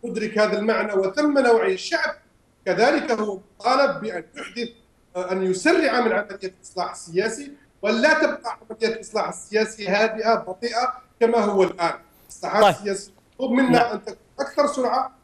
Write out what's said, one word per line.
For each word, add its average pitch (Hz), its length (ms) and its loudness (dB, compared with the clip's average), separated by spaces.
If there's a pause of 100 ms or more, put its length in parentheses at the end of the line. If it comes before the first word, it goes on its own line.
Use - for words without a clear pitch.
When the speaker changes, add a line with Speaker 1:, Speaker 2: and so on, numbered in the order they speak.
Speaker 1:
"ندرك 214 340 -4
هذا 208 200 2
المعنى 208 340 -2
وتم 277 460 2
نوعي 226 360 4
الشعب"، - 400 -2 (520)
كذلك 233 440 2
هو 214 280 -2 (220)
مطالب 269 400 2
بأن 185 240 -8 (120)
يحدث، 240 320 -10 (480)
أن 185 260 -4
يسرع 254 580 2
من 226 120 2
عملية 196 320 -4
الإصلاح 185 460 -8
السياسي، 208 640 -6 (300)
ولا 233 320 2
تبقى 311 440 -2 (120)
عملية 220 260 -4
الإصلاح 214 320 -6
السياسي 208 600 -4
هادئة 220 460 2
بطيئة 233 580 -4 (280)
كما 233 180 4
هو 202 240 2
الآن. 170 300 0 (340)
الإصلاحات 185 360 0
Speaker 2:
طيب. 196 120 8
Speaker 1:
السياسية 196 380 -8 (220)
مطلوب 262 180 -4
منا 254 180 2
Speaker 2:
نعم. 233 220 4
Speaker 1:
أن 202 120 -8
تكون 202 120 -12 (240)
أكثر 285 260 0
سرعة 240 460 -2 (120)